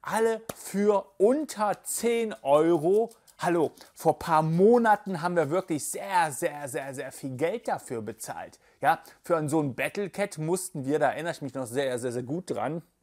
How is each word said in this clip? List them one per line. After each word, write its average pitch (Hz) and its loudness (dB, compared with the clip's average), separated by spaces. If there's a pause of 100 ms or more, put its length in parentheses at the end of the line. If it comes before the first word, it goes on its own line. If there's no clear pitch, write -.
alle 220 0 (140)
für 202 0 (120)
unter 214 2
zehn 233 -2
Euro. 165 4 (260)
Hallo, 170 0 (220)
vor - 0
paar 160 2
Monaten 196 4
haben 175 -2
wir 151 2
wirklich 165 -2
sehr, 180 0
sehr, 147 -6
sehr, 139 -8
sehr 131 -10
viel 131 -10
Geld 175 -2
dafür 139 -6
bezahlt. 104 -12 (200)
Ja, 151 2 (240)
für 156 0
so 156 2
einen 143 -2
Battle 151 -4
Cat 196 -6
mussten 156 -6
wir, 147 0
da 139 4
erinnere 156 -6
ich - -10
mich 131 -10
noch 131 -6
sehr, 127 -2
sehr, 120 -4
sehr 123 -6
gut 151 -6
dran 135 -4 (220)